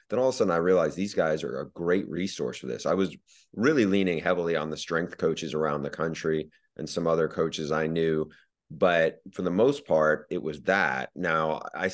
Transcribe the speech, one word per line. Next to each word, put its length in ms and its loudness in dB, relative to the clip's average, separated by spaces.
then 80 -2
all 120 2
of 40 -2
a 40 -6
sudden 140 2
I 60 4
realized 400 2
these 160 -4
guys 300 0
are 160 -6
a 100 -8
great 400 0
resource 480 -4
for 80 -12
this. 220 -4
I 80 2
was 200 0
really 320 4
leaning 320 2
heavily 380 0
on 160 -2
the 60 -6
strength 420 -4
coaches 340 -2
around 300 -2
the 80 -6
country 580 -2
and 140 -10
some 160 -4
other 220 2
coaches 440 -2
I 140 0
knew. 440 0
But 460 2
for 100 -6
the 80 -2
most 340 2
part, 460 2
it 100 -4
was 220 -8
that. 520 0
Now, 460 0
I, 180 -2